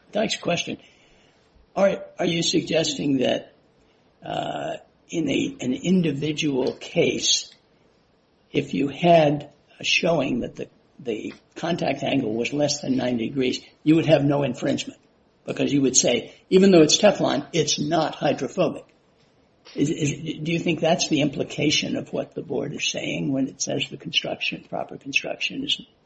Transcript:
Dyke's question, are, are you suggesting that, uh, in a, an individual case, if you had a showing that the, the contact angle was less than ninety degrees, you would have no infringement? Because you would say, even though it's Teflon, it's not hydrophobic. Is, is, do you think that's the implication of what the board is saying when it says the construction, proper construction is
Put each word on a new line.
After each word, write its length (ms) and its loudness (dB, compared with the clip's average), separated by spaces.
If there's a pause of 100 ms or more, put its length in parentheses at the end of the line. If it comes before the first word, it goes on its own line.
(120)
Dyke's 260 -2
question, 400 -4 (1000)
are, 300 2 (120)
are 80 -2
you 160 0
suggesting 760 0
that, 360 0 (720)
uh, 520 -6 (320)
in 200 -2
a, 300 -2
an 140 -2
individual 1000 0
case, 800 -2 (960)
if 220 -4
you 140 0
had 600 4 (300)
a 40 -18
showing 580 0
that 140 -8
the, 140 -10 (300)
the 340 -6 (220)
contact 480 -2
angle 300 0
was 200 -4
less 280 0
than 160 0
ninety 320 -2
degrees, 320 -2 (220)
you 120 6
would 100 2
have 180 6
no 200 2
infringement? 560 -4 (460)
Because 280 -2
you 80 4
would 160 2
say, 360 2 (160)
even 220 8
though 100 10
it's 160 6
Teflon, 540 2
it's 280 0
not 360 0
hydrophobic. 720 -2 (880)
Is, 140 0
is, 540 -4
do 80 -4
you 80 0
think 200 0
that's 300 0
the 120 2
implication 760 -2
of 160 -10
what 220 -6
the 60 -8
board 320 -6
is 160 -4
saying 440 -4
when 140 0
it 140 -8
says 280 -4
the 80 -14
construction, 720 -6
proper 260 -8
construction 720 -6
is 160 -4 (240)